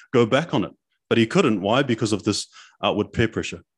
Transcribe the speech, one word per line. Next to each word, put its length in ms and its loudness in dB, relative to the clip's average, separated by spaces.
go 140 4
back 260 0
on 120 0
it. 80 -10
But 100 2
he 80 4
couldn't. 360 2
Why? 200 2
Because 300 -2
of 120 -2
this 240 -2
outward 300 -2
peer 160 0
pressure. 340 -8